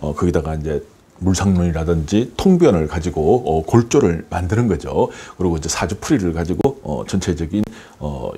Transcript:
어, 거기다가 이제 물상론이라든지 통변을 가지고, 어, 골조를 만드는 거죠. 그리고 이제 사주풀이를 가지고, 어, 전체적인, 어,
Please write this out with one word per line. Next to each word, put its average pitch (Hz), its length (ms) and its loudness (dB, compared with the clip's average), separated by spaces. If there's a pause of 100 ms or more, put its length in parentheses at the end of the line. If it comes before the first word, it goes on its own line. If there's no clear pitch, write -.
어, 76 140 -4
거기다가 80 400 0
이제 76 280 -4 (360)
물상론이라든지 87 1160 0
통변을 147 520 4
가지고, 85 580 2
어, 80 180 0
골조를 117 640 2
만드는 98 400 0
거죠. 95 400 0 (300)
그리고 90 180 0
이제 76 120 -6
사주풀이를 95 680 -2
가지고, 85 480 -2
어, 71 240 -6
전체적인, 90 580 -2 (340)
어, 71 400 -8